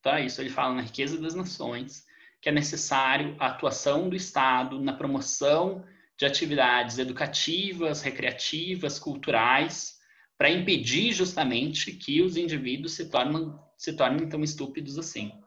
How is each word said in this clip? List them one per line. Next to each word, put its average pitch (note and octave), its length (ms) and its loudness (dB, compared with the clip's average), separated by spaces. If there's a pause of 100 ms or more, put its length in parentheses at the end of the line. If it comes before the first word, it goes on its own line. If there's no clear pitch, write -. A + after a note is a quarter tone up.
tá? D3 200 2
Isso B2+ 180 -4
ele C3+ 100 -4
fala C3 260 0
na B2 80 -2
Riqueza C#3+ 360 -4
das D#3+ 140 -4
Nações, B2 720 -8 (340)
que D#3 100 0
é - 20 4
necessário D3 880 2
a C3+ 80 2
atuação C#3+ 600 0
do F3+ 80 -2
Estado C3 640 2
na C3+ 140 0
promoção D3 880 0 (340)
de D3 80 2
atividades B2 760 2
educativas, D#3+ 1040 -2
recreativas, D#3 960 -4
culturais, C3+ 960 2 (420)
pra C#3 120 6
impedir F3+ 640 2
justamente D3+ 800 0
que D3 280 0
os F#3 160 2
indivíduos D3 560 -2
se - 160 -8
tornam, D3+ 500 0 (180)
se D#3 160 -6
tornem D3 360 2
tão D3+ 140 -2
estúpidos C#3+ 540 -6
assim. G#2+ 340 -8 (160)